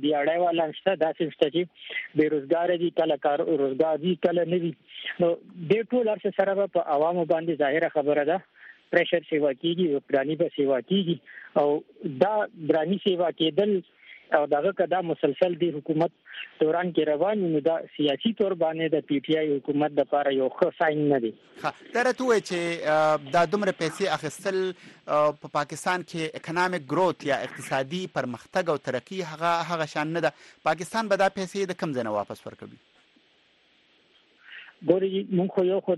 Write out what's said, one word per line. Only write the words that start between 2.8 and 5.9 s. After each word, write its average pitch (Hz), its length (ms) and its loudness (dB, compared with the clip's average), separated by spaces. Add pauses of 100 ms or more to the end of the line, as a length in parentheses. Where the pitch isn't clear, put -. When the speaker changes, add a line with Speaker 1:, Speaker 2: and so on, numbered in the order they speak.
Speaker 1:
دي، 170 80 0 (100)
کله 160 180 2 (100)
کار 147 180 2
روزګار 151 580 2
دي، 180 120 2 (100)
کله 175 260 2
نه 180 140 0
دي. 165 80 -2 (460)
نو 175 80 4 (420)
دې 214 120 4 (100)